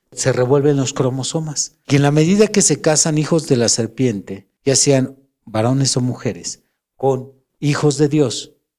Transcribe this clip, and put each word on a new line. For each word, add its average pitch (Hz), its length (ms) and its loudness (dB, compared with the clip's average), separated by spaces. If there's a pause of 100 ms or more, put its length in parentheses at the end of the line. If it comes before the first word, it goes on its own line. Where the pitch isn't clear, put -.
(120)
se - 220 -2
revuelven 139 420 2
los 135 180 -2
cromosomas. 135 840 -4 (100)
Y 143 100 2
en 139 40 4
la 143 80 2
medida 175 380 4
que 208 160 0
se - 180 0
casan 156 380 0
hijos 156 280 0
de 131 100 2
la 117 120 2
serpiente, 110 800 -4 (160)
ya 135 100 2
sean 135 440 0 (260)
varones 127 520 0
o 123 40 0
mujeres, 120 600 -6 (320)
con 131 380 -4 (260)
hijos 143 400 0
de 151 80 4
Dios, 139 480 -2 (240)